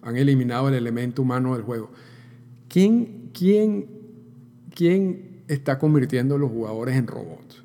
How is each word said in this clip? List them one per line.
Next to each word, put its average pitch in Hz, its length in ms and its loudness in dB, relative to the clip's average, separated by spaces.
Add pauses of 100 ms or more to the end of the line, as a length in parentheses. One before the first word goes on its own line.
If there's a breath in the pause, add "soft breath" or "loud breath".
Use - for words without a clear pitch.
Han 117 140 -6
eliminado 131 520 2
el 135 60 2
elemento 120 480 -4
humano 127 320 0
del 117 80 -6
juego". 113 280 -8 (760 loud breath)
¿Quién, 226 640 2
quién, 208 540 2 (880)
quién 185 720 0
está 139 320 -2
convirtiendo 139 560 2
a 143 40 0
los 139 120 0
jugadores 113 460 -4
en 120 100 2
robots? - 460 -14 (120)